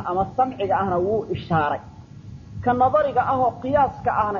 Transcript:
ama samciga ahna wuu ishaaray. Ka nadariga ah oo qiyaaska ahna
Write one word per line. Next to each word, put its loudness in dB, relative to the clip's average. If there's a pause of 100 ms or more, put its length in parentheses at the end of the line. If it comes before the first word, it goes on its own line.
ama 0 (120)
samciga 0
ahna 0
wuu 0
ishaaray. 0 (800)
Ka 2
nadariga 4
ah 0
oo 2 (100)
qiyaaska 2
ahna 0